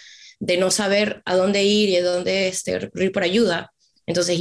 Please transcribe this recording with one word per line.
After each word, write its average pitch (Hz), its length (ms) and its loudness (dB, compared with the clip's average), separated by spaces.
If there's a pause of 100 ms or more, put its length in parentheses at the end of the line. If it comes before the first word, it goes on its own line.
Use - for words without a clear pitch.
(400)
de 180 160 -2
no 185 140 2
saber 202 540 0
a 180 100 -2
dónde 196 300 2
ir 208 240 4
y 180 80 2
a 175 80 2
dónde, 180 440 0
este, 185 300 -4
recurrir 190 320 -4
por 196 140 -4
ayuda. 185 480 0 (340)
Entonces, 175 340 0